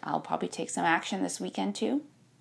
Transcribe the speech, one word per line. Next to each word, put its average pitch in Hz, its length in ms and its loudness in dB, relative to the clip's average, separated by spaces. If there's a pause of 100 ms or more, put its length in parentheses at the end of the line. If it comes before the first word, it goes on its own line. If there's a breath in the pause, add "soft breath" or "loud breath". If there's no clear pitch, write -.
I'll 156 160 0
probably 160 300 -2
take - 200 -4
some - 160 0
action 185 380 2
this 175 160 -2
weekend 190 340 -2
too. 247 300 0 (380)